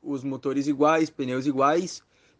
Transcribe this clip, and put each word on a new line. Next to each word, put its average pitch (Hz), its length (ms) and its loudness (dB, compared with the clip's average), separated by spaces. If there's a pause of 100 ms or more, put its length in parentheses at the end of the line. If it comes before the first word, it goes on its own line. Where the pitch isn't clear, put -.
os 139 220 -6
motores 139 440 -2
iguais, 151 420 2
pneus 131 380 -4
iguais. 151 560 0 (360)